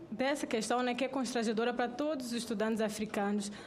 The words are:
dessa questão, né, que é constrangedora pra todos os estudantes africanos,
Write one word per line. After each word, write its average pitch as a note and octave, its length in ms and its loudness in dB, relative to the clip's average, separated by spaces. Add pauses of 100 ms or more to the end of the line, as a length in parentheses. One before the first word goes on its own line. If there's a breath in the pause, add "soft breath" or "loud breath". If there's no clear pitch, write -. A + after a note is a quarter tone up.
dessa C4+ 380 0
questão, A#3+ 340 2
né, B3 140 2
que B3+ 80 0
é C4 40 2
constrangedora A#3+ 640 0
pra A#3+ 160 2
todos C#4 380 -2
os A3+ 60 -8
estudantes A3 460 0
africanos, G#3 720 0 (160 loud breath)